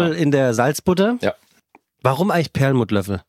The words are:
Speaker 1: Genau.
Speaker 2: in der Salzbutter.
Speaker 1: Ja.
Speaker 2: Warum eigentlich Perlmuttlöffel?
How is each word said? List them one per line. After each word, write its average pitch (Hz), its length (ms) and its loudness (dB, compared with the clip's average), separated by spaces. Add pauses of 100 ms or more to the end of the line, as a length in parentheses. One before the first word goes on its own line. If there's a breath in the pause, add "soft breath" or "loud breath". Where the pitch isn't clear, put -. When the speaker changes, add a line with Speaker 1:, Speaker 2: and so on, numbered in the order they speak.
Speaker 1:
Genau. 160 100 -4
Speaker 2:
in 147 120 0
der 135 240 2
Salzbutter. 180 640 0
Speaker 1:
Ja. - 140 -2 (720)
Speaker 2:
Warum 147 240 0
eigentlich 165 220 0
Perlmuttlöffel? 104 760 -2